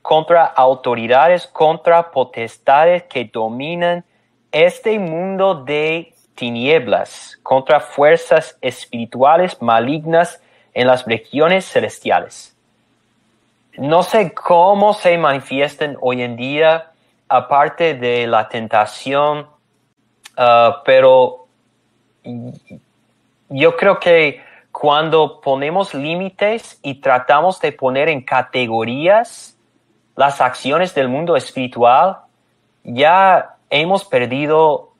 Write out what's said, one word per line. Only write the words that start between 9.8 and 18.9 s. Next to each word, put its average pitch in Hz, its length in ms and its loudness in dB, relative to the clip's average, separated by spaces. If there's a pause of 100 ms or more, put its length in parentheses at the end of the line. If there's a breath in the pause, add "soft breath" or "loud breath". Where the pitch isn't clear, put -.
en 123 140 -2
las 127 180 2
regiones 151 600 -2
celestiales. - 920 -6 (1200)
No 156 240 0
sé 185 320 -2
cómo 196 580 2
se 180 240 0
manifiesten 143 840 -4
hoy 123 220 -4
en 120 140 -8
día, 156 540 0 (380)
aparte 147 680 0
de 120 320 -4
la 110 220 0
tentación, 135 1000 -2 (880)